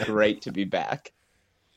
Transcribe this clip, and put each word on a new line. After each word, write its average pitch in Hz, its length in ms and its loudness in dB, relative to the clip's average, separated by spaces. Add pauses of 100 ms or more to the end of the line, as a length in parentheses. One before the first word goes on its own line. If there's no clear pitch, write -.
great 107 400 2
to 98 80 -8
be 98 140 -2
back. - 480 -4 (640)